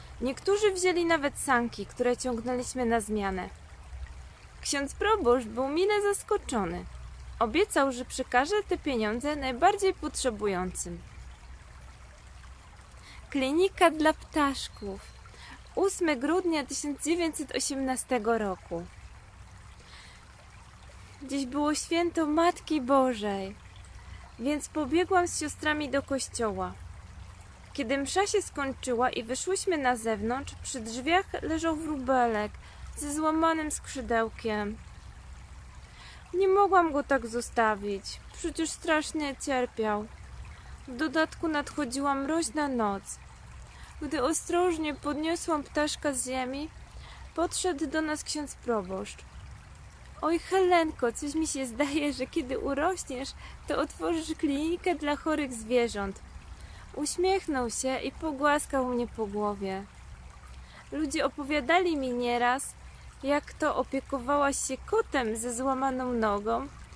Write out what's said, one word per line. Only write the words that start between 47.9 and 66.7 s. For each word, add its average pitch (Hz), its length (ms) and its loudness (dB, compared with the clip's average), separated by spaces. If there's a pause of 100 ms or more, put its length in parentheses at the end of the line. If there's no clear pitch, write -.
nas 302 220 -2
ksiądz 294 320 -6
proboszcz. 202 600 -4 (1040)
„Oj, 320 180 2
Helenko, 339 720 4
coś 285 240 -4
mi 320 120 2
się 269 180 -2
zdaje, 285 480 0
że 247 140 -4
kiedy 262 320 -2
urośniesz, 277 720 -2 (380)
to - 120 0
otworzysz 320 580 -2
klinikę 320 580 0
dla 294 200 0
chorych 294 380 0
zwierząt”. 220 640 0 (760)
Uśmiechnął 302 760 0
się 262 300 -2
i 269 120 -4
pogłaskał 285 760 2
mnie 240 220 0
po 220 200 -4
głowie. 202 560 -2 (1080)
Ludzie 294 340 0
opowiadali 302 720 2
mi 262 120 0
nieraz, 240 640 2 (500)
jak 285 300 0
to - 220 2
opiekowałaś 277 920 0
się 262 100 -4
kotem 254 600 0
ze 233 160 -2
złamaną 254 600 0
nogą, 220 540 2 (280)